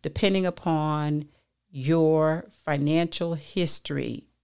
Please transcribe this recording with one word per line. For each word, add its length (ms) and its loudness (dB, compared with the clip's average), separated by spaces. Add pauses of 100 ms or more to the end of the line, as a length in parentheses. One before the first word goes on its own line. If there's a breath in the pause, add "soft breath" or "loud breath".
depending 440 0
upon 800 -2 (460 soft breath)
your 800 2
financial 840 -2
history. 880 -4 (180)